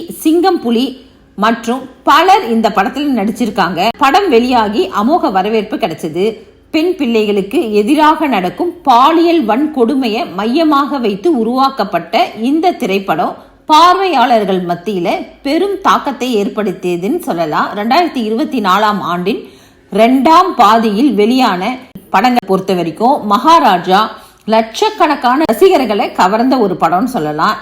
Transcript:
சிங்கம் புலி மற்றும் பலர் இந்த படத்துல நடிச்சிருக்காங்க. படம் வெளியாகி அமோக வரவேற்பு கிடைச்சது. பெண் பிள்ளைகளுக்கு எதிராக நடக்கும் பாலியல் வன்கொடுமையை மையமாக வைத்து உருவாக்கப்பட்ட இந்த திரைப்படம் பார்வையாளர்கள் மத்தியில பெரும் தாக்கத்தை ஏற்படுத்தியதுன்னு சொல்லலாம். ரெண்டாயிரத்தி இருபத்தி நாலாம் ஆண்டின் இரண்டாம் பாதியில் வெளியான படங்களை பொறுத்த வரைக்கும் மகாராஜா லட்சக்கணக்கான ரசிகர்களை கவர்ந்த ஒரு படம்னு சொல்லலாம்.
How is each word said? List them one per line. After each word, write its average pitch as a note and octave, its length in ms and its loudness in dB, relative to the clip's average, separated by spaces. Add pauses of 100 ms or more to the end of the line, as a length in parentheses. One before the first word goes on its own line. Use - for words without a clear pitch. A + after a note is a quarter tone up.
(200)
சிங்கம் E4+ 420 0
புலி A#3 260 0 (500)
மற்றும் A#3 440 -2 (220)
பலர் E4 460 4
இந்த A3+ 200 0
படத்துல B3+ 440 -2
நடிச்சிருக்காங்க. G3+ 680 -2 (160)
படம் E4+ 320 2
வெளியாகி A#3+ 600 2
அமோக C#4 420 0
வரவேற்பு G3+ 440 -2
கிடைச்சது. E3+ 500 -4 (460)
பெண் D#4+ 240 -2
பிள்ளைகளுக்கு G#3+ 640 -2 (140)
எதிராக D4+ 540 2
நடக்கும் A3+ 460 -2 (100)
பாலியல் D#4 640 4
வன்கொடுமையை B3+ 760 0 (120)
மையமாக C#4 640 0
வைத்து A#3+ 400 -2
உருவாக்கப்பட்ட A#3+ 760 -2 (280)
இந்த D#4+ 300 0
திரைப்படம் F#3+ 600 -2 (340)
பார்வையாளர்கள் C#4 1000 2
மத்தியில F3 420 -4 (340)
பெரும் F4 400 -2
தாக்கத்தை B3 540 0
ஏற்படுத்தியதுன்னு G3+ 840 -4
சொல்லலாம். F3 560 -2
ரெண்டாயிரத்தி C#4 480 0
இருபத்தி A#3+ 380 -4
நாலாம் G3+ 400 0
ஆண்டின் F3+ 400 -4 (500)
இரண்டாம் C4+ 640 4
பாதியில் A3+ 580 2
வெளியான G#3 480 2 (480)
படங்களை A#3+ 380 2
பொறுத்த F#3+ 260 0
வரைக்கும் F3+ 440 0 (100)
மகாராஜா G3+ 720 2 (460)
லட்சக்கணக்கான C#4 1000 0
ரசிகர்களை C#4+ 680 2
கவர்ந்த A3+ 480 2
ஒரு F#3+ 160 0
படம்னு F3 300 0
சொல்லலாம். D#3 560 -2